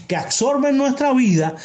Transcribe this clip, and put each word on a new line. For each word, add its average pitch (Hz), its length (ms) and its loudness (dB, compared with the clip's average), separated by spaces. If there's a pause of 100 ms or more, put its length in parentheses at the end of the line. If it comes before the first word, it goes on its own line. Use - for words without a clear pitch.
que 180 100 -4
absorben 277 600 0
nuestra 277 380 0
vida. 165 400 2 (100)